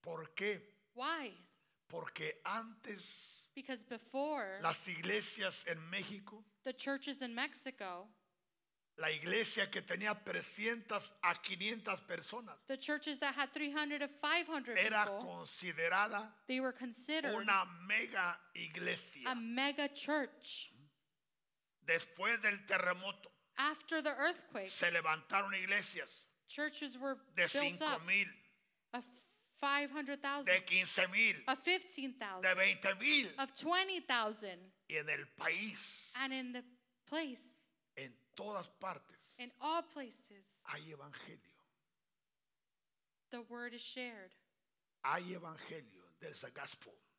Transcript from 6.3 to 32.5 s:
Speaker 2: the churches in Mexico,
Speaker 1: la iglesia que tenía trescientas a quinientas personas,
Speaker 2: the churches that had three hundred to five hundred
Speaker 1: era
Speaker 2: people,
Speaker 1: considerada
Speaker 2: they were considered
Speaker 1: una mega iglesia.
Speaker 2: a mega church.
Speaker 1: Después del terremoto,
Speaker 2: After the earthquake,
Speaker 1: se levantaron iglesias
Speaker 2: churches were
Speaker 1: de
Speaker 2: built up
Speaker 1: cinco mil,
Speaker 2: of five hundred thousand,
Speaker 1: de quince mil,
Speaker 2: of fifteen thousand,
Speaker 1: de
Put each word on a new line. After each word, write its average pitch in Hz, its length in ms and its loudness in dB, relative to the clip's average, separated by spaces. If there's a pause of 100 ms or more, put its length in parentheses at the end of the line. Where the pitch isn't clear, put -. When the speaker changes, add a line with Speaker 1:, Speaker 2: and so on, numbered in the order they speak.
Speaker 2:
the 254 80 -2
churches 277 480 -4
in 240 120 -6
Mexico, 220 760 -4 (920)
Speaker 1:
la 160 120 0
iglesia 190 640 2
que 180 100 -4
tenía 196 320 0 (120)
trescientas 214 880 -2 (120)
a 175 180 6
quinientas 190 640 -2
personas, 175 520 -8 (100)
Speaker 2:
the 269 100 -2
churches 294 420 -2
that 277 140 0
had 269 200 0
three 294 180 -2
hundred 294 280 0
to 277 100 0 (120)
five 320 260 4
hundred 254 300 0
Speaker 1:
era 208 280 6
Speaker 2:
people, 202 180 -4
Speaker 1:
considerada 180 1040 0 (200)
Speaker 2:
they 254 120 0
were 262 140 0
considered 262 600 -2
Speaker 1:
una 202 320 4 (220)
mega 202 500 2 (160)
iglesia. 175 760 -4
Speaker 2:
a 254 80 2
mega 269 520 2
church. - 840 -2 (1120)
Speaker 1:
Después 180 560 0
del 208 160 2 (100)
terremoto, 185 640 0 (280)
Speaker 2:
After 311 440 0
the 294 100 2
earthquake, 269 580 0
Speaker 1:
se 175 220 4
levantaron 170 600 2
iglesias 185 720 -2 (220)
Speaker 2:
churches 294 500 -4
were 269 180 -2 (200)
Speaker 1:
de 180 120 6
Speaker 2:
built 277 340 2
up 285 200 2
Speaker 1:
cinco 170 60 -10
mil, 196 180 6 (680)
Speaker 2:
of 233 120 -4 (540)
five 285 320 4
hundred 285 300 -4
thousand, 277 300 0
Speaker 1:
de 185 100 8
quince 185 380 4 (120)
mil, 208 240 6 (120)
Speaker 2:
of 262 120 4
fifteen 285 600 0
thousand, 190 300 -6
Speaker 1:
de 185 60 8